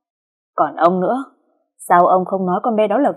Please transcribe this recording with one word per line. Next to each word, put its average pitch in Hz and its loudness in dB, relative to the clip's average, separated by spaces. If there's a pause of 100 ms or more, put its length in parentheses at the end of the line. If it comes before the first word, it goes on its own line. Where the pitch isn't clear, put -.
(560)
Còn 156 -2
ông 180 2
nữa, 226 -2 (540)
sao 175 2
ông 185 2
không 190 -4
nói 180 -2
con 233 -2
bé 214 2
đó 202 -2
là 269 0